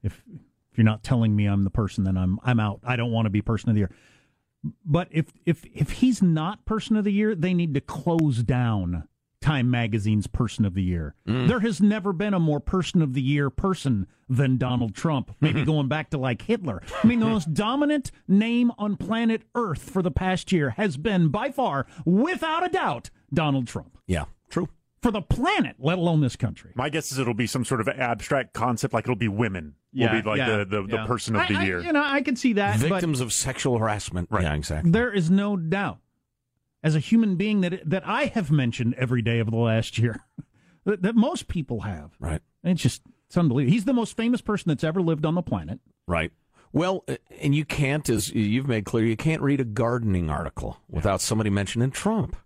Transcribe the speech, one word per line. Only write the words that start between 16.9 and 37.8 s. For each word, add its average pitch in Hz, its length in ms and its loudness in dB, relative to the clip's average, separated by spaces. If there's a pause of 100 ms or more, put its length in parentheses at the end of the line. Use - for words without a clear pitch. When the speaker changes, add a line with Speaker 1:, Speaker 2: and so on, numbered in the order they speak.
Speaker 1:
I - 20 6
mean, 233 140 6
the 220 80 2
most 170 260 0
dominant 277 560 0 (160)
name 233 520 4
on 208 180 -2
planet 226 480 0 (100)
Earth 214 360 -2
for 190 120 0
the 170 100 0
past 185 420 -2
year 147 180 2
has 190 240 -2
been, 175 320 2
by 220 240 0
far, 170 340 0 (200)
without 320 600 2
a 359 40 0
doubt, 247 400 -2 (240)
Donald 139 340 2
Trump. - 300 -12 (100)
Speaker 2:
Yeah, 82 180 0 (240)
true. - 200 -4 (320)
Speaker 1:
For 240 100 2
the 202 100 -4
planet, 320 560 0
let 160 200 0
alone 170 240 2
this 127 160 0
country. - 380 -6
Speaker 3:
My 127 120 -2
guess 151 240 -4
is 131 80 -4
it'll 120 140 0
be 113 120 0
some 120 200 -2
sort 120 160 -2
of 104 80 0
abstract 127 640 -2
concept, 117 400 0
like 113 100 2
it'll 120 140 0
be 110 100 0
women 107 480 -2 (180)
will 131 100 0
Speaker 1:
Yeah, 113 180 2
Speaker 3:
be, 104 60 -2
like, 107 100 0
Speaker 1:
yeah, 117 220 2
Speaker 3:
the, 101 60 0
the, 101 180 -2
the 104 120 -4
Speaker 1:
yeah. 110 100 -2
Speaker 3:
Person 110 300 -2
of 104 60 2
Speaker 1:
I, 359 80 0
Speaker 3:
the 101 60 2
Speaker 1:
I, 95 100 0
Speaker 3:
Year. 90 160 -2
Speaker 1:
you 349 100 -4
know, 294 120 4
I 277 180 0
can 254 160 -2
see 247 160 2
that, 202 260 2
but 143 120 2
Speaker 2:
Victims 170 280 0
of 120 140 -2
sexual 131 440 0
harassment. 104 540 -2
Speaker 3:
Right. 95 120 0
Speaker 2:
Yeah, 76 120 0
exactly. 78 360 0
Speaker 1:
there 233 200 2
is 180 180 0
no 202 280 2
doubt, 165 420 -4 (840)
as 156 140 2
a 160 40 2
human 220 360 2
being 202 260 0
that, 175 280 -2